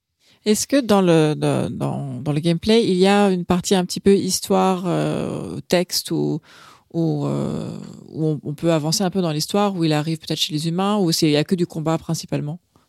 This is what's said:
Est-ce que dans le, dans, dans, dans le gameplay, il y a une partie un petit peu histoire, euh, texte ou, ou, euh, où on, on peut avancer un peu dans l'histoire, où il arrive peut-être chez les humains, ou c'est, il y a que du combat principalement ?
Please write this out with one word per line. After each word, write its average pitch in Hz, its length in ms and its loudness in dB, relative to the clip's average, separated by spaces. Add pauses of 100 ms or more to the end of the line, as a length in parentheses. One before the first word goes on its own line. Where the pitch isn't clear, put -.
(460)
Est-ce 214 200 2
que 277 140 2
dans 208 220 4
le, 160 340 4
dans, 143 340 0
dans, 135 520 -4
dans 147 100 -4
le 147 80 0
gameplay, 175 480 2
il 185 80 2
y 185 100 4
a 202 240 4
une 180 140 0
partie 180 320 0
un 180 80 2
petit 180 160 -6
peu 202 160 6
histoire, 190 720 0
euh, 151 840 -4
texte - 440 -2
ou, 151 280 -2 (540)
ou, 156 320 0
euh, 143 520 -4 (300)
où 156 200 -4
on, 151 140 -2
on 147 120 -8
peut 165 180 0
avancer 160 320 0
un 180 60 0
peu 190 120 -2
dans 160 120 -2
l'histoire, 196 420 -2
où 165 80 0
il 156 80 2
arrive 156 280 -2
peut-être 160 200 -6
chez - 140 -4
les 156 160 -2
humains, 196 280 0
ou 175 140 2
c'est, 160 160 2
il 147 60 4
y 147 40 4
a 151 60 2
que 196 120 0
du 170 120 -2
combat 160 300 -2
principalement ? 147 640 -6 (280)